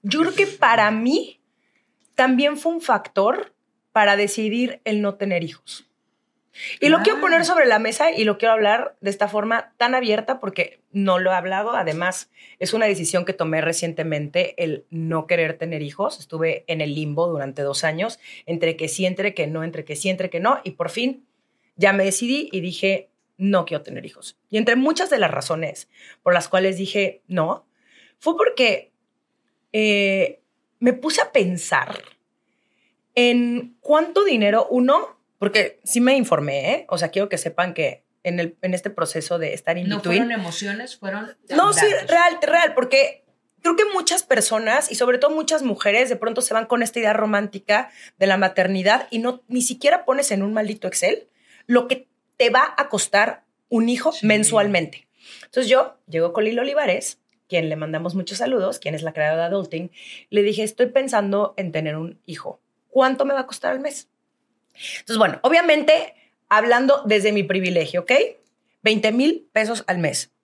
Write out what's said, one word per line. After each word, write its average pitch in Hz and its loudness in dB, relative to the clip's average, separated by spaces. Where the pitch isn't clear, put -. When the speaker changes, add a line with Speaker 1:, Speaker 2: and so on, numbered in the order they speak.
Speaker 1:
yo 254 -2
creo 359 0
que 392 2
para 226 2
mí 233 -2
también 262 4
fue 330 -2
un 330 -6
factor 226 0
para 202 4
decidir 214 -2
el 214 -2
no 202 -2
tener 196 -4
hijos. - -14
Y 294 4
lo 320 6
quiero 392 2
Speaker 2:
Ah. - -4
Speaker 1:
poner 330 2
sobre 330 4
la 220 4
mesa 226 0
y - -2
lo 208 0
quiero 226 4
hablar 220 0
de 196 -4
esta 202 -2
forma 214 -4
tan 247 0
abierta 247 0
porque - -6
no 190 2
lo 185 2
he 185 2
hablado. 190 -2
Además, 175 -4
es 185 -4
una 220 2
decisión 180 -2
que 190 -4
tomé 160 -2
recientemente, 165 -4
el 156 -6
no 160 -4
querer 165 -2
tener 143 -8
hijos. - -6
Estuve 160 -4
en 160 -6
el 147 -4
limbo 151 -4
durante 139 -6
dos 139 -4
años, 170 -4
entre 165 -2
que 160 -8
sí, 185 -4
entre 196 -2
que 165 -2
no, 160 -6
entre 156 -10
que 151 -12
sí, 190 -4
entre 139 -4
que 170 -4
no. 240 0
Y 190 -10
por - -6
fin, 254 -6
ya 196 4
me 196 2
decidí 240 -2
y 190 -4
dije, 185 -4
"No 190 2
quiero 151 -6
tener - -14
hijos". - -20
Y 214 -2
entre 226 2
muchas 320 0
de 277 2
las 180 2
razones - -6
por 180 4
las 170 2
cuales 190 2
dije 190 -4
no, 175 -2
fue 339 0
porque, - 0
eh, 202 0
me 247 4
puse 302 -2
a - -2
pensar 180 0
en 240 2
cuánto 339 2
dinero 220 2
uno, 254 2
porque 196 0
sí - 0
me 254 6
informé, 147 0
¿eh? 311 -4
O 175 -2
sea, 160 -2
quiero 202 -2
que 185 -4
sepan 175 -4
que - -4
en 175 -4
el, 170 -6
en 185 -2
este 180 -6
proceso 165 -4
de 156 -4
estar 170 -4
in 180 -4
Speaker 2:
No 202 -2
Speaker 1:
between 185 0
Speaker 2:
fueron 233 -6
emociones, 202 -10
fueron 202 -12
Speaker 1:
No, 359 4
sí, - 4
Speaker 2:
datos. - -2
Speaker 1:
real, 339 4
real, 330 2
porque 262 2
creo 339 2
que 415 4
muchas 381 0
personas, 226 0
y - -8
sobre 247 2
todo 285 4
muchas 311 0
mujeres, 220 2
de 240 0
pronto 226 -4
se 240 -2
van 226 0
con 240 0
esta 226 -4
idea 214 2
romántica 214 -2
de 190 4
la 190 4
maternidad 190 2
y 233 -4
no, 247 -4
ni 247 -2
siquiera 294 0
pones 269 0
en 196 0
un 208 -4
maldito 214 -4
Excel - -2
lo 240 4
que 254 -4
te 240 4
va 262 4
a - -2
costar - 0
un 233 2
hijo 247 0
Speaker 2:
Sí. 330 -6
Speaker 1:
mensualmente. 208 2
Entonces 254 -2
yo 262 4
llego 170 0
con 214 0
Lilo 226 0
Olivares, 277 -2
quien 160 -2
le 156 -4
mandamos 160 -6
muchos 190 -6
saludos, 226 -2
quien 151 -6
es 147 -8
la 160 -6
creadora 156 -2
de 170 -2
Adulting, 175 -6
le 208 2
dije, 214 0
"Estoy 214 0
pensando 208 0
en 185 -6
tener 156 -4
un 165 -10
hijo. - -14
¿Cuánto 262 2
me 277 -2
va 269 -2
a 254 -8
costar - -6
al 262 -4
mes?". - -10
Entonces, 226 -6
bueno, 208 2
obviamente, 311 4
hablando 240 4
desde 214 2
mi 208 0
privilegio, 180 -2
¿ok? - -4
Veinte 220 2
mil 285 0
pesos 220 -2
al 185 -2
mes. 156 -4